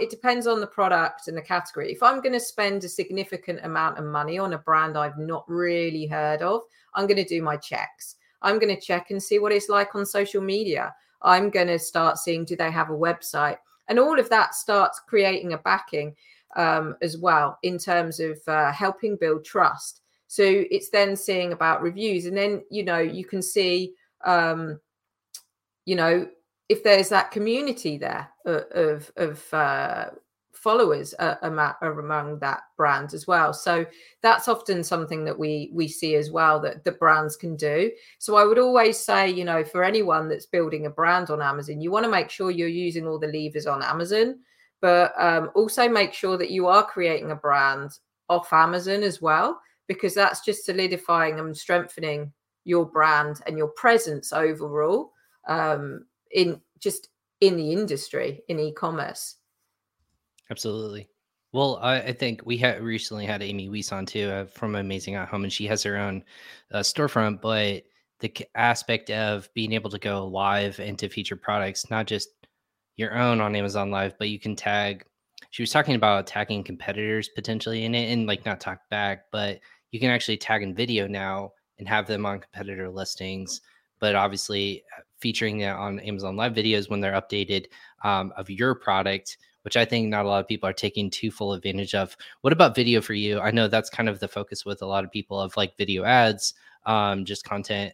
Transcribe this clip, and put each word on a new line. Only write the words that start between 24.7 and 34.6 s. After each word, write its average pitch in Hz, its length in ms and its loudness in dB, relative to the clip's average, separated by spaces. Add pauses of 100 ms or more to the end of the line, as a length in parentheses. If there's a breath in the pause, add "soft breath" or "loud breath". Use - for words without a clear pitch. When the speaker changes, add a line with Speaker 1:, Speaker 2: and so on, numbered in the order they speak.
Speaker 1:
you 185 100 0
know, 170 320 2 (420)
if 214 140 2
there's 196 260 6
that 196 220 2
community 226 640 -2
there - 320 -6 (160)
o-, 160 260 0
of, 151 460 0
of, 151 360 -4
uh, 139 520 0 (480)
followers, 208 640 2
uh, 160 220 0
ama-, 151 400 0
are 151 180 -4
among 147 400 -4
that 139 220 -4 (160)
brand 147 360 2
as 156 120 -10
well. 160 260 4
So 165 340 0 (360 loud breath)
that's - 260 6
often 202 360 0